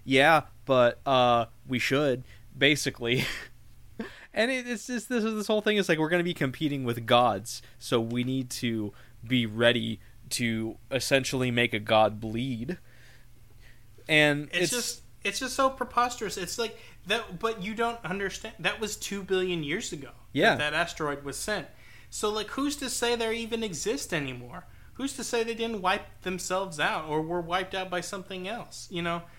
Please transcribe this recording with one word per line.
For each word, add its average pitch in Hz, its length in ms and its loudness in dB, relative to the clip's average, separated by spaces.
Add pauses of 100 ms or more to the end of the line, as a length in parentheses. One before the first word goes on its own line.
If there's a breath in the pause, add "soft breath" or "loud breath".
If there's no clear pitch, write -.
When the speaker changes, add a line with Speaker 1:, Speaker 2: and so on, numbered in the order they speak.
Speaker 1:
yeah, 139 380 6 (220)
but, 123 400 6
uh, 123 400 6 (220)
we 131 120 0
should," 131 440 2 (340 soft breath)
basically. 131 720 2
<laughs> - 60 -6 (1000 loud breath)
And 226 140 2
it, 254 180 -2
it's 240 200 -6
just, 247 220 -6
this, 240 140 0
this 214 220 -2
whole 214 160 2
thing 214 160 2
is 190 100 2
like, 160 120 2
we're 156 100 2
gonna 175 140 4
be 175 100 0
competing 139 520 -2
with 117 200 -2
gods, 117 560 4 (160 loud breath)
so 120 240 0
we 120 220 -2
need 131 260 -2
to 110 420 -2 (320 soft breath)
be 120 220 2
ready 113 540 2 (320 soft breath)
to 113 460 -2 (120)
essentially 131 640 0
make 120 200 2
a 110 80 -2
god 107 400 4
bleed. 120 600 -6 (1300 soft breath)
And 151 420 6
Speaker 2:
It's 170 40 -4
Speaker 1:
it's 175 160 2
Speaker 2:
just, - 300 -4 (220)
it's 202 160 -4
just 254 160 -6
so 269 140 4
preposterous. 247 680 -2
It's 180 200 -6
like 220 220 -4 (260 loud breath)
that, 202 320 -2
but 220 240 -2
you 208 140 -6
don't 233 280 -2
understand. 190 540 -6
That 202 240 -2
was 208 160 -4
two 202 240 -6
billion 185 420 0
years 175 300 -4
ago 131 160 -12
that - 60 -18 (180)
Speaker 1:
Yeah. 170 220 4
Speaker 2:
that 151 180 -2
asteroid 151 500 -2
was 139 140 -8
sent. 202 300 -4 (420 loud breath)
So, 214 220 -2
like, 214 180 -4
who's 285 280 -2
to 254 120 -6
say 240 260 0
they 226 200 0
even 226 260 -4
exist 214 520 -4
anymore? 131 520 -6 (280 soft breath)
Who's 269 200 -4
to - 100 -8
say 233 200 0
they 226 100 -2
didn't 226 280 -4
wipe 196 420 -2
themselves 185 560 -4
out 165 280 0
or 156 140 0
were 170 200 -4
wiped 180 340 -2
out 185 160 -4
by 180 100 -2
something 185 460 -10
else, - 420 -12
you 170 140 -4
know? 170 180 -2 (180 loud breath)